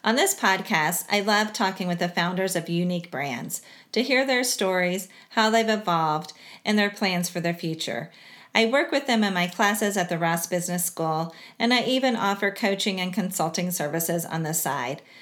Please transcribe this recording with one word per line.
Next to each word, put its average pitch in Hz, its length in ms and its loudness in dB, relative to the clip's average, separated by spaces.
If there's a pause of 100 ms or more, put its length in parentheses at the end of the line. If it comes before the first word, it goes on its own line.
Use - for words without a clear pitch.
On 226 100 4
this 381 180 2
podcast, 190 760 0
I 208 120 2
love 214 300 2
talking 190 360 -2
with 175 100 0
the 175 100 0
founders 180 460 0
of 165 140 -2
unique 175 420 -2
brands 131 520 -6 (280)
to 247 140 0
hear 262 200 2
their 254 200 2
stories, 185 640 0 (220)
how 220 200 2
they've 226 180 4
evolved, 165 680 0 (300)
and 208 140 2
their 202 100 4
plans 180 400 0
for 175 120 -6
the 170 120 0
future. 160 600 -6 (420)
I 226 120 6
work 277 260 2
with 277 160 0
them 220 160 4
in 190 100 0
my 175 140 2
classes 208 480 2
at 180 120 0
the 170 100 -2
Ross 170 280 0
Business 175 380 -2
School, 160 500 -2 (240)
and 240 160 2
I 240 80 2
even 262 320 2
offer 202 380 0
coaching 196 480 -2
and 180 120 -2
consulting 180 600 -2
services 165 520 -2
on 160 200 -4
the 156 100 -4
side. 135 480 -4 (200)